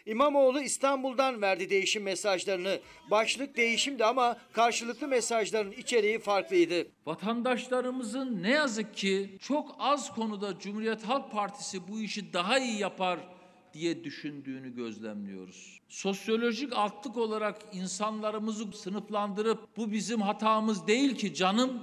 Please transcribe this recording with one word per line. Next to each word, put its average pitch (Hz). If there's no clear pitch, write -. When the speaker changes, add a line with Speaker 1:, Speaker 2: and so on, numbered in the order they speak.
Speaker 1:
İmamoğlu 269
İstanbul'dan 262
verdi 190
değişim 196
mesajlarını. 190
Başlık 220
değişimdi 233
ama 240
karşılıklı 233
mesajların 220
içeriği 220
farklıydı. 185
Speaker 2:
Vatandaşlarımızın 240
ne 196
yazık 247
ki 196
çok 294
az 262
konuda 208
Cumhuriyet 220
Halk 269
Partisi 196
bu 220
işi 196
daha 185
iyi 240
yapar 185
diye 160
düşündüğünü 135
gözlemliyoruz. 104
Sosyolojik 226
altlık 208
olarak 214
insanlarımızı 214
sınıflandırıp 208
"Bu 214
bizim 214
hatamız 214
değil 254
ki 175
canım." 226